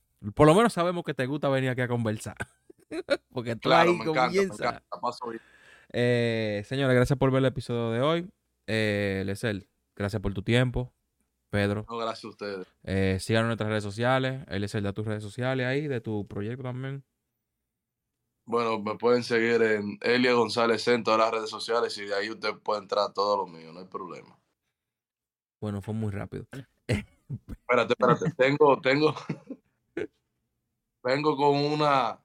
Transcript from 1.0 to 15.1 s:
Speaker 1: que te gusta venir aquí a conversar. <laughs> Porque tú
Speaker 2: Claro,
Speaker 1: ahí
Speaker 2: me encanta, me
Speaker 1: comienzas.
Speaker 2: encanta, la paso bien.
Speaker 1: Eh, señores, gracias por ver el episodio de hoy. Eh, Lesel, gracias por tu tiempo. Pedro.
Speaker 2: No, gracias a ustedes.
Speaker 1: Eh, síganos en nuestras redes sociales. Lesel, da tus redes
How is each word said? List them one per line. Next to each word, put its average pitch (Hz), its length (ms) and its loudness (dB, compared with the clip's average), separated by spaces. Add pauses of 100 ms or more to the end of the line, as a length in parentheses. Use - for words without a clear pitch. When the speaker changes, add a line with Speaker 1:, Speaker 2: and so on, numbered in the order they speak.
Speaker 1:
que 151 100 -6
te 131 120 -4
gusta 143 240 -2
venir 131 200 0
aquí 123 120 -2
a 123 80 -2
conversar. 113 480 -4 (520)
<laughs> - 440 -6
Porque 117 240 -6
tú - 120 -8
Speaker 2:
Claro, 170 220 6
Speaker 1:
ahí 175 60 0
Speaker 2:
me - 60 -8
encanta, 156 180 0
me 123 60 4
Speaker 1:
comienzas. 196 320 -2
Speaker 2:
encanta, 120 320 -4
la - 100 -12
paso 120 280 -6
bien. 113 120 -10 (500)
Speaker 1:
Eh, 113 760 0
señores, 131 300 2
gracias 127 240 4
por 135 120 4
ver 131 80 4
el 135 60 4
episodio 117 460 -2
de 117 100 0
hoy. 170 280 -2 (380)
Eh, 101 580 0
Lesel, 101 420 -4 (300)
gracias 101 240 -2
por 101 120 -4
tu 98 100 -6
tiempo. 123 500 0 (560)
Pedro. 101 400 0
Speaker 2:
No, 117 80 -6
gracias 113 260 -6
a 117 60 -14
ustedes. 101 380 -10 (160)
Speaker 1:
Eh, 95 360 2
síganos 113 240 0
en 113 60 0
nuestras 107 200 -4
redes 107 140 -2
sociales. 131 640 -2
Lesel, 101 340 -4
da 101 100 -2
tus 107 120 -6
redes 107 160 -6